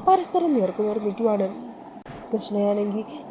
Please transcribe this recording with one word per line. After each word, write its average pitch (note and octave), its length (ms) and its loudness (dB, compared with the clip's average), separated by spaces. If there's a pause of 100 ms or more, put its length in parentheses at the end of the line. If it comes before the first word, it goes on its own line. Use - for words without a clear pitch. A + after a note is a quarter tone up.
പരസ്പരം F4+ 500 4
നേർക്ക് G3+ 300 2
നേർ G#3+ 200 0
നിൽക്കുവാണ്. G#3 440 2 (800)
കൃഷ്ണയാണെങ്കിൽ G#3 760 0 (260)